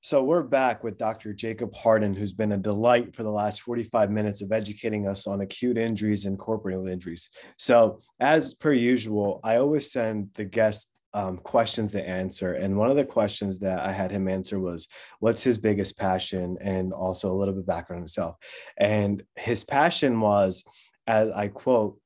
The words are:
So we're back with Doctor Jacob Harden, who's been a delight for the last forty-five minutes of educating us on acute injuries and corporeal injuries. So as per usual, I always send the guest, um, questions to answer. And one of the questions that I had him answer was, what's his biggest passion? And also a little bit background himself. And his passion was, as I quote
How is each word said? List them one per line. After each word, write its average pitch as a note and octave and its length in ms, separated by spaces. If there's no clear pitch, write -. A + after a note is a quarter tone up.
So C#3+ 220
we're D#3 220
back B2+ 380
with A2 140
Doctor A2 380
Jacob A2 400
Harden, G#2+ 400
who's G2 180
been G#2+ 200
a G2 40
delight G#2+ 580
for A#2 100
the G#2+ 80
last G#2 280
forty-five A2+ 500
minutes G#2 300
of G2 120
educating G#2+ 540
us G2 200
on G2+ 160
acute A#2+ 340
injuries G#2+ 480
and G2 140
corporeal F#2+ 480
injuries. F2+ 420
So A#2 420
as C#3 340
per D3+ 180
usual, A2 720
I A2+ 120
always C#3+ 340
send G#2+ 440
the G#2+ 100
guest, G#2 440
um, F#2+ 240
questions A2 540
to G#2 140
answer. F#2 460
And G2 240
one A2 140
of C#3 60
the C#3+ 80
questions G2+ 560
that F#2 200
I F#2+ 120
had F#2+ 180
him F#2+ 180
answer F#2+ 320
was, F2 280
what's A2+ 220
his B2 160
biggest G2+ 400
passion? F#2 640
And F#2+ 320
also F#2 400
a F#2+ 40
little G2 180
bit F#2+ 120
background F2 340
himself. E2+ 360
And G2+ 460
his - 280
passion C#3 560
was, G2+ 440
as A2 240
I G#2 180
quote G#2+ 580